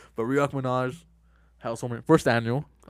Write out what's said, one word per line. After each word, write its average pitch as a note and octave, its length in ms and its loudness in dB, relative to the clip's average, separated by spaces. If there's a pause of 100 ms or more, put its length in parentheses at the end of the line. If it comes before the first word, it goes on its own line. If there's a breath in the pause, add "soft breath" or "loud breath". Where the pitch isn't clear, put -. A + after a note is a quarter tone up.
(160 soft breath)
But A2+ 80 -2
Riok C#3 260 2
Minaj, B2+ 460 -2 (640)
housewarming, A#2 440 -8
first D#3 260 4
annual. A#2 380 0 (240)